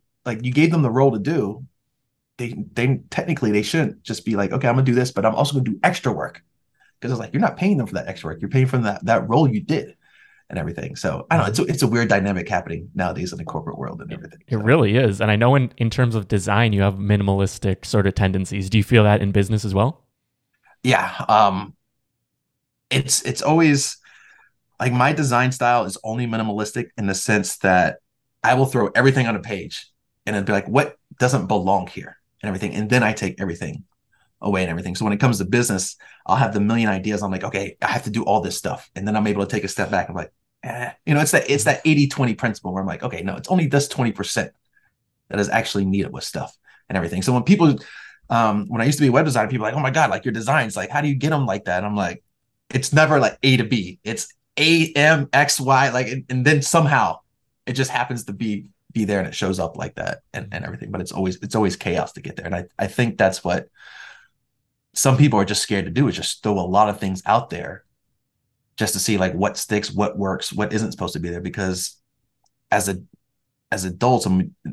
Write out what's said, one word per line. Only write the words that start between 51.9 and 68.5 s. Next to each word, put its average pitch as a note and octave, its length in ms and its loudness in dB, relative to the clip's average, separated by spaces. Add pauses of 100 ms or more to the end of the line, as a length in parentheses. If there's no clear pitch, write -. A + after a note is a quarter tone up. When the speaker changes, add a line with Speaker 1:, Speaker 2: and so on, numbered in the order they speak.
Speaker 1:
like, F#2 280 -4 (460)
it's C3 240 -2
never, D3+ 260 6
like, - 240 2
A C3 140 6
to A#2 60 2
B. G2 400 -4
It's A2+ 240 -8 (300)
A, D#3+ 340 2
M, D3 400 4
X, C#3+ 280 2
Y, C3 300 2
like, A#2+ 200 -2
and, C3 200 -8
and B2+ 160 0
then D3 160 4
somehow C3+ 580 2 (460)
it D#3+ 80 -6
just C3 180 -2
happens B2 340 -4
to G2+ 80 -10
be, G#2 360 -6 (220)
be A2 140 -2
there G2+ 140 0
and F2 80 -4
it - 80 -12
shows F#2+ 220 -2
up E2 200 -4
like - 180 -10
that - 240 -8 (140)
and, F#2+ 180 -12
and - 140 -10
everything. - 260 -12
But F#2 80 -6
it's F#2 140 -10
always, F#2 240 -2
it's - 180 -6
always G2+ 220 2
chaos F2 360 -4
to - 80 -18
get - 140 -12
there. - 100 -12
And F2+ 80 -6
I, F2+ 120 -4 (120)
I G2+ 100 -2
think A#2 300 -2
that's F#2+ 240 2
what - 280 -4 (1200)
some C3 220 4
people C3 240 6
are G2 60 2
just G#2 160 -2
scared G2 240 -2
to F#2+ 60 -8
do, A#2+ 180 2
is F2 60 -2
just - 280 -8
throw G#2 160 0
a - 20 0
lot G2 280 4
of G2+ 100 -4
things F#2+ 260 -4
out A#2+ 240 2
there - 360 -12 (920)